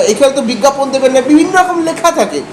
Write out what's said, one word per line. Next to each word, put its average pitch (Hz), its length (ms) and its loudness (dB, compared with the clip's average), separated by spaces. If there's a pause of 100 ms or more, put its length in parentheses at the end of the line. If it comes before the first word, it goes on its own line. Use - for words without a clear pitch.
এখানে 240 300 2
তো 277 60 -2
বিজ্ঞাপন 262 480 -2
দেবেন 262 220 0
না, 262 80 2
বিভিন্ন 330 380 2
রকম 359 240 0
লেখা 320 280 -2
থাকে 180 300 -4 (120)